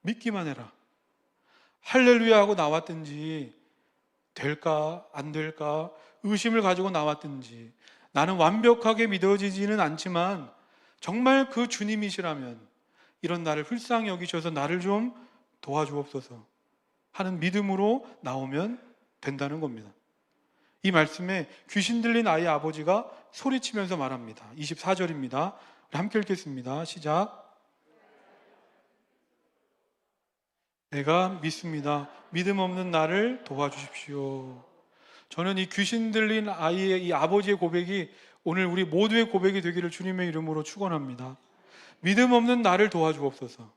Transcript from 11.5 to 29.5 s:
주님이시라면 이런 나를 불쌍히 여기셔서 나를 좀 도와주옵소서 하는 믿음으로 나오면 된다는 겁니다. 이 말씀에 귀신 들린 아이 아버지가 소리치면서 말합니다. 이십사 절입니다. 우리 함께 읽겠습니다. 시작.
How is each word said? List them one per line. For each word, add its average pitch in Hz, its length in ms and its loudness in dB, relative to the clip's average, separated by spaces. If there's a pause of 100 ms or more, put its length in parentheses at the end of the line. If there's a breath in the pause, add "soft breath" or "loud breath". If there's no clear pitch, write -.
주님이시라면 175 1000 -4 (560 soft breath)
이런 175 220 -2
나를 151 200 -2
불쌍히 226 440 -2
여기셔서 175 440 -4
나를 156 280 -2
좀 208 340 0 (480 loud breath)
도와주옵소서 139 840 -6 (680)
하는 185 280 -4
믿음으로 196 680 0 (160 loud breath)
나오면 135 580 -4 (420)
된다는 139 400 -6
겁니다. 110 300 -8 (920)
이 190 80 2
말씀에 180 580 2 (200 loud breath)
귀신 226 320 0
들린 233 260 4
아이 170 180 4
아버지가 156 640 0 (220 loud breath)
소리치면서 208 680 -2
말합니다. 120 600 -8
이십사 160 360 -2
절입니다. 156 600 -2 (340 loud breath)
우리 - 80 -6
함께 202 220 0
읽겠습니다. 151 680 -6
시작. 160 540 -2 (3500)